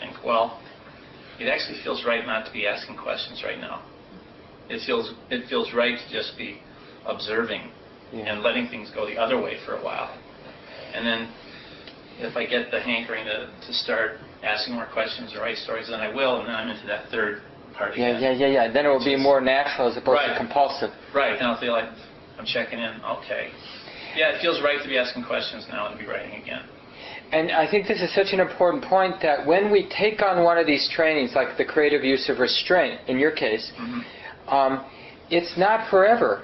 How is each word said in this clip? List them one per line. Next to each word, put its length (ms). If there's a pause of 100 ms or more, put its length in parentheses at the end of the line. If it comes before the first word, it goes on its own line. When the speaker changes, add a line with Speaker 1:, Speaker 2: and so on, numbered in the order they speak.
Speaker 1:
think, 240
"Well, 360 (800)
it 80
actually 380
feels 200
right 220
not 200
to 60
be 140
asking 300
questions 480
right 160
now. 220 (880)
It 160
feels, 260 (180)
it 180
feels 260
right 240
to 140
just 260
be 200 (480)
observing 640 (420)
Speaker 2:
Yeah. 200
Speaker 1:
and 100
letting 260
things 260
go 120
the 120
other 220
way 260
for 100
a 80
while." 320 (800)
And 120
then 220 (880)
if 180
I 100
get 240
the 100
hankering 460
to, 240 (160)
to 60
start 460 (240)
asking 320
more 180
questions 420
or 60
write 180
stories, 300
then 120
I 120
will, 280
and 80
then 60
I'm 140
into 180
that 240
third 300 (340)
part 220
Speaker 2:
Yeah, 200
Speaker 1:
again. 60 (160)
Speaker 2:
yeah, 80
yeah, 200
yeah. 60
Then 140
it 20
will 160
be 100
Speaker 1:
Just 80
Speaker 2:
more 180
natural 500
as 60
opposed 260
to 60
Speaker 1:
Right. 80
Speaker 2:
compulsive. 540 (220)
Speaker 1:
Right, 240
and 100
I'll 120
feel 140
like 160 (500)
I'm 60
checking 340
in. 140 (120)
Okay. 460 (640)
Yeah, 160
it 120
feels 200
right 180
to 80
be 100
asking 260
questions 480
now 160
and 100
to 60
be 40
writing 320
again. 220 (720)
Speaker 2:
And 180
I 180
think 200
this 140
is 120
such 180
an 60
important 460
point 380
that 220
when 280
we 160
take 340
on 220
one 140
of 80
these 220
trainings, 460
like 220
the 80
creative 400
use 240
of 100
restraint, 720
in 100
your 140
case, 440
Speaker 1:
Mm-hmm. 800
Speaker 2:
um, 300 (460)
it's 260
not 320
forever. 560